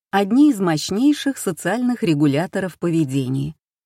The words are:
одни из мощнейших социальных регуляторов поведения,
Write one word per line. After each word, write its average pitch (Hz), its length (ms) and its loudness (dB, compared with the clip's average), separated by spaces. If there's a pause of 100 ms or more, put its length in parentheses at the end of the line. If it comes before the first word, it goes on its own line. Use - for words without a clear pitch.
(100)
одни 220 400 4
из 208 100 -2
мощнейших 208 800 0
социальных 226 640 -2
регуляторов 160 760 0
поведения, 139 760 -2 (320)